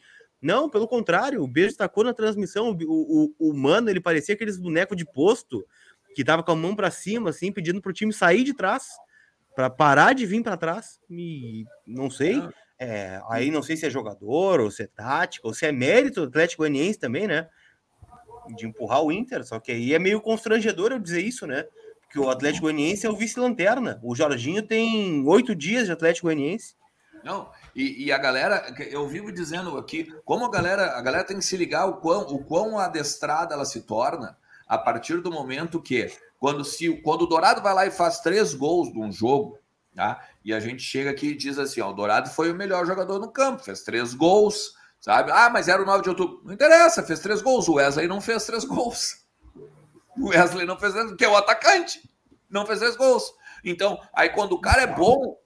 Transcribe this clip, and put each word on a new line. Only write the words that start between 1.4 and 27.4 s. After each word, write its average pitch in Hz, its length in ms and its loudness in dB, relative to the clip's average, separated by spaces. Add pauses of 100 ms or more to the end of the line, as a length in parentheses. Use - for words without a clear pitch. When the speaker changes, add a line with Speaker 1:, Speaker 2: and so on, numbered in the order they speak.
Speaker 1:
o 131 40 -4
Beijo 160 240 2
destacou 208 340 0
na 247 80 -2
transmissão, 214 560 -2
o, 160 680 0
o, 160 120 2
o 151 40 -2
Mano, 160 360 2
ele 185 100 0
parecia 170 360 0
aqueles 208 220 -6
bonecos 180 380 -2
de 170 100 -6
posto 143 600 0 (500)
que 139 80 -4
tava 160 180 2
com 170 120 0
a - 20 4
mão 170 180 -2
pra 196 160 0
cima, 202 420 -4
assim, 180 200 -4
pedindo 185 300 -4
pro 190 120 -6
time 214 200 -2
sair 233 300 4
de 277 100 0
trás, 214 340 -2 (680)
pra 127 140 0
parar 151 440 6
de 262 120 0
vir 208 160 -2
pra 214 160 -4
trás. 175 420 -6 (100)
E 139 560 -10 (200)
não 131 240 -6
sei, 165 280 0
Speaker 2:
Não. 170 160 -6 (260)
Speaker 1:
é, 101 500 -8
aí 123 220 -2
não 151 100 -2
sei 160 140 -6
se 160 100 -8
é 143 40 0
jogador, 123 720 0
ou 104 100 0
se - 120 -10
é 101 40 -10
tática, 147 580 -6
ou 151 80 -6
se - 120 -4
é 151 60 2
mérito 175 500 2
do 143 60 -2
Atlético 156 340 0
Goianiense 156 360 0
também, 147 300 -4
né? 160 200 -2 (1080)
De 107 100 -12
empurrar 113 380 -2
o 151 80 0
Inter, 196 340 -6
só 113 140 -10
que - 120 -10
aí 120 220 -2
é 165 60 4
meio 196 200 2
constrangedor 214 720 0
eu 262 80 -4
dizer 170 220 -4
isso, 214 240 -6
né? 143 200 -6 (360)
Porque - 180 -10
o 131 100 2
Atlético 143 340 -2
Goianiense 156 420 -2
é 220 40 0
o 214 60 -2
vice-lanterna. 220 840 0
O 120 140 -6
Jorginho 147 480 0
tem 214 640 0
oito 214 260 6
dias 175 320 -2
de 180 60 -4
Atlético 165 340 0
Goianiense. 160 500 -4 (480)
Speaker 2:
Não, 185 280 -12 (240)